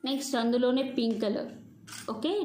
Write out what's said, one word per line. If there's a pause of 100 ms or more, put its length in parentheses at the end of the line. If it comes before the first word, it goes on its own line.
నెక్స్ట్
అందులోనే
పింక్
కలర్. (600)
ఓకే,